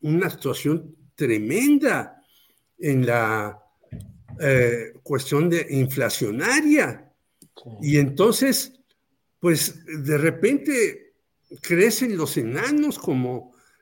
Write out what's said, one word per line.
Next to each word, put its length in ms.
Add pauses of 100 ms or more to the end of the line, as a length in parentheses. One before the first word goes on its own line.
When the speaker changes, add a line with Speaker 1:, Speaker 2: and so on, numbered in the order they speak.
Speaker 1:
una 280
situación 640 (200)
tremenda 1040 (580)
en 260
la, 560 (800)
eh, 520 (100)
cuestión 460
de 200
inflacionaria. 1400 (440)
Speaker 2:
Sí. 140 (120)
Speaker 1:
Y 160
entonces, 840 (600)
pues, 460
de 320
repente 960 (480)
crecen 540
los 220
enanos 600
como 540 (280)